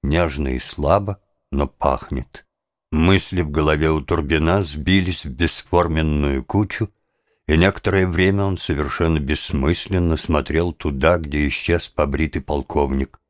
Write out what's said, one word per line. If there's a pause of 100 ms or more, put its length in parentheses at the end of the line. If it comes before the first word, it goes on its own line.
Нежно
и
слабо, (320)
но
пахнет. (440)
Мысли
в
голове
у
Турбина
сбились
в
бесформенную
кучу, (560)
и
некоторое
время
он
совершенно
бессмысленно
смотрел
туда,
где
исчез
побритый
полковник.